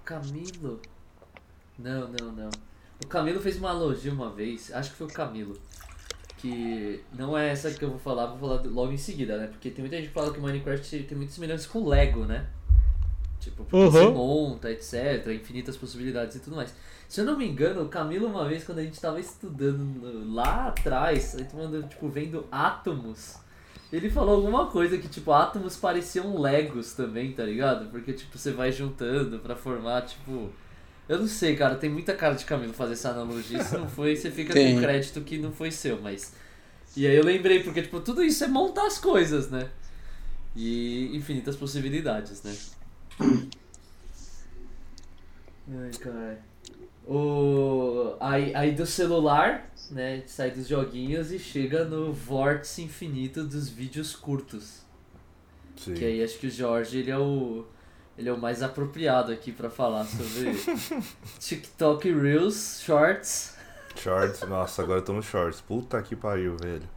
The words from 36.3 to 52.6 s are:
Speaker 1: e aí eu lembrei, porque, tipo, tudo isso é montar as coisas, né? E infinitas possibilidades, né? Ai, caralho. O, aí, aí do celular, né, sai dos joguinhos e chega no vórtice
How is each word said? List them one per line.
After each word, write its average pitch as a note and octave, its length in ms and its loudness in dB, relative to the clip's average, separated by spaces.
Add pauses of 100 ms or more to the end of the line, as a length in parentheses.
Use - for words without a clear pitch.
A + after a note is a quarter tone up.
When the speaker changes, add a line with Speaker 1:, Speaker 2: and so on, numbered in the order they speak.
Speaker 1:
e C#3 120 0
aí C#3 100 8
eu D#3 80 10
lembrei, F#3 400 6
porque, E3 180 -2
tipo, E3+ 180 -6
tudo A#3+ 220 0
isso D#4+ 220 4
é - 20 2
montar F4+ 400 2
as G4+ 120 -2
coisas, D3+ 520 4
né? C3 180 -4 (840)
E A#2+ 600 -2
infinitas C#3+ 400 -4
possibilidades, C#3 880 -4
né? G#2 100 -8 (3250)
Ai, B2+ 220 -10 (100)
caralho. A2+ 380 -8 (680)
O, C3+ 1120 2
aí, C#3 340 2
aí D3 180 4
do D#3+ 140 0
celular, E3 840 4 (220)
né, C3 360 -4
sai B2+ 240 -2
dos B2+ 180 -8
joguinhos C#3 640 -2
e F#3 60 -6
chega C#3+ 460 0
no D#3 280 -2
vórtice C#3+ 720 0